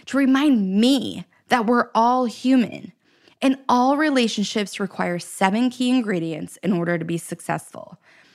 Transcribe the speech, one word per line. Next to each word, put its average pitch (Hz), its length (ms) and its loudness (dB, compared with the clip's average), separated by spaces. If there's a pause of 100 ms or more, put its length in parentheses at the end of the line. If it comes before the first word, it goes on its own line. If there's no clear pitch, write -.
to 254 100 -2
remind 262 640 2
me 226 460 0 (240)
that 233 180 2
we're 240 260 2
all 247 320 2
human, 247 640 0 (500)
and 262 180 2 (100)
all 247 260 4
relationships 233 840 0
require 185 400 -4
seven 214 500 0
key 247 200 -2
ingredients 175 760 -2
in 190 100 0
order 170 240 -2
to 165 80 -4
be 170 120 -4
successful. - 800 -10 (360)